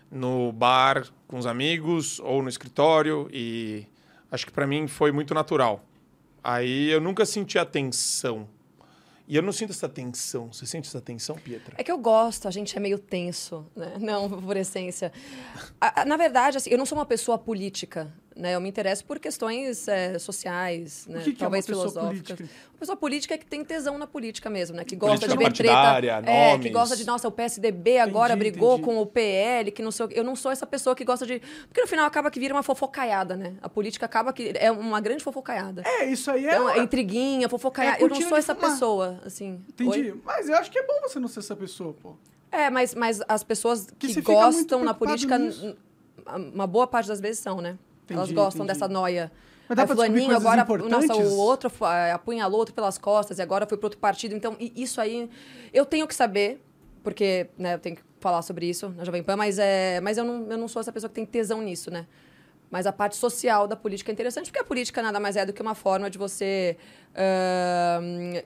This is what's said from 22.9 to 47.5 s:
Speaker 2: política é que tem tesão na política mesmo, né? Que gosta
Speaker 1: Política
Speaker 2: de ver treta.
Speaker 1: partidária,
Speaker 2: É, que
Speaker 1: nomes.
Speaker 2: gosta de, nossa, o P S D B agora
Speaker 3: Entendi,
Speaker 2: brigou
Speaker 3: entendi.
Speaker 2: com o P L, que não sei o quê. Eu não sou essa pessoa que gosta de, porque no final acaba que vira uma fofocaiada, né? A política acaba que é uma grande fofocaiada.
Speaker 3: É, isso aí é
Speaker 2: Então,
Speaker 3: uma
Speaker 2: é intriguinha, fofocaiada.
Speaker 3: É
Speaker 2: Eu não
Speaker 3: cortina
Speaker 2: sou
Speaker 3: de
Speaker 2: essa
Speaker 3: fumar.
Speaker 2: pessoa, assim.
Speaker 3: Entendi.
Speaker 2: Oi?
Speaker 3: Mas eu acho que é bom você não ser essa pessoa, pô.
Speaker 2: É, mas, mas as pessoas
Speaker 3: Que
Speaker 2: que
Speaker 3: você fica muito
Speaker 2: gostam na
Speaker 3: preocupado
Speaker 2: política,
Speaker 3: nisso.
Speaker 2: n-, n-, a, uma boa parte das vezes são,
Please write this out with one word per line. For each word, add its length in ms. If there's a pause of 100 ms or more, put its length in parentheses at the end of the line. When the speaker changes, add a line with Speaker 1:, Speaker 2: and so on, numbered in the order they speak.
Speaker 2:
política 380
é 40
que 80
tem 180
tesão 340
na 80
política 440
mesmo, 260
né? 80
Que 120
gosta 300
Speaker 1:
Política 120
Speaker 2:
de 60
ver 120
treta. 180
Speaker 1:
partidária, 520
Speaker 2:
É, 260
que 40
Speaker 1:
nomes. 160
Speaker 2:
gosta 240
de, 100
nossa, 220
o 20
P 120
S 180
D 100
B 280
agora 360
Speaker 3:
Entendi, 160
Speaker 2:
brigou 280
Speaker 3:
entendi. 100
Speaker 2:
com 120
o 60
P 140
L, 500
que 120
não 100
sei 140
o 20
quê. 100
Eu 60
não 100
sou 160
essa 160
pessoa 300
que 80
gosta 220
de, 140 (280)
porque 120
no 60
final 200
acaba 240
que 100
vira 140
uma 80
fofocaiada, 720
né? 260
A 60
política 380
acaba 260
que 240
é 160
uma 280
grande 220
fofocaiada. 640
Speaker 3:
É, 200
isso 240
aí 160
é 60
Speaker 2:
Então, 120
Speaker 3:
uma 120
Speaker 2:
é 60
intriguinha, 680
fofocaiada. 500
Speaker 3:
É 40
Speaker 2:
Eu 60
não 80
Speaker 3:
cortina 140
Speaker 2:
sou 80
Speaker 3:
de 60
Speaker 2:
essa 100
Speaker 3:
fumar. 180
Speaker 2:
pessoa, 520
assim. 440
Speaker 3:
Entendi. 220 (200)
Speaker 2:
Oi? 140
Speaker 3:
Mas 240
eu 80
acho 140
que 80
é 80
bom 160
você 180
não 80
ser 120
essa 140
pessoa, 380 (100)
pô. 120 (360)
Speaker 2:
É, 200
mas, 240
mas 340
as 160
pessoas 420
Speaker 3:
Que 220
Speaker 2:
que 0
Speaker 3:
você 120
fica 120
muito 120
Speaker 2:
gostam 400
na 100
Speaker 3:
preocupado 340
Speaker 2:
política, 100
Speaker 3:
nisso. 280
Speaker 2:
n-, 60
n-, 40 (500)
a, 100 (180)
uma 120
boa 200
parte 220
das 120
vezes 180
são, 220